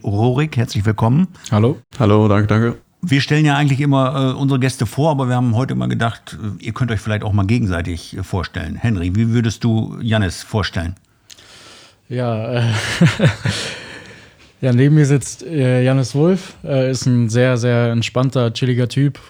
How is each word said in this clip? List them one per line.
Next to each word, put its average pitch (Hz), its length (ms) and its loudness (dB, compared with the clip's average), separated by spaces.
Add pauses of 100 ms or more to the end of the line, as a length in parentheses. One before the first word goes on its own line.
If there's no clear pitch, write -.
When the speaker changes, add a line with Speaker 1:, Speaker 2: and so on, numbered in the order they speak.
Speaker 1:
Rohrig, 123 520 0
herzlich 107 300 -2
willkommen. 117 400 2 (240)
Speaker 2:
Hallo. 113 260 2 (220)
Speaker 3:
Hallo, 107 300 4
danke, 104 180 4
danke. 113 320 0 (240)
Speaker 1:
Wir 151 180 0
stellen 151 240 2
ja 143 120 2
eigentlich 139 240 2
immer, 135 500 0
äh, 127 80 -6
unsere 139 220 0
Gäste 127 260 0
vor, 147 240 0
aber 139 180 -2
wir 123 60 0
haben 123 220 0
heute 127 180 -2
mal 127 140 -2
gedacht, 113 520 -6
äh, 104 240 -10
ihr 107 80 -8
könnt 117 200 -2
euch 104 80 -2
vielleicht 107 240 -4
auch 104 80 -2
mal 101 140 2
gegenseitig, 92 680 -2
äh, 92 60 -8
vorstellen. 82 540 -6
Henry, 92 400 -2
wie 113 140 2
würdest 113 340 -2
du 110 360 -2
Jannis 107 440 -2
vorstellen? 90 500 -4 (1120)
Speaker 2:
Ja, 120 520 -2
äh, - 20 2 (1040)
<laughs> - 960 -18
ja, 131 120 2
neben 139 220 6
mir 151 120 6
sitzt, 135 360 -2
äh, 127 400 0
Jannis 131 320 2
Wulff, 175 480 0
äh, 131 300 0
ist 123 140 -4
ein 120 220 2
sehr, 123 280 2
sehr 120 340 2
entspannter, 120 600 0
chilliger 123 360 0
Typ, 139 300 0 (120)